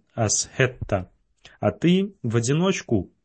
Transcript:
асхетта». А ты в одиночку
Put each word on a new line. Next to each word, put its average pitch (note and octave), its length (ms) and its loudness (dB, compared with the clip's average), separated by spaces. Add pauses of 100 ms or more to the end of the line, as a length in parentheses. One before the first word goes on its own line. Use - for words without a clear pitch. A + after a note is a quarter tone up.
(140)
асхетта». A2 960 -2 (480)
А G#2 140 2
ты F#3+ 500 0
в A#2 140 -2
одиночку C3 760 0 (140)